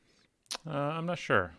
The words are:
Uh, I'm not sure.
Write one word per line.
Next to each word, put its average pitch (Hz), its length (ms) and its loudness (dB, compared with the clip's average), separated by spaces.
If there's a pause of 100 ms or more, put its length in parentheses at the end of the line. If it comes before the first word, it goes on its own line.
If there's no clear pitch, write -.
(680)
Uh, 156 60 -6
I'm 151 340 -2
not 175 120 -2
sure. 92 400 4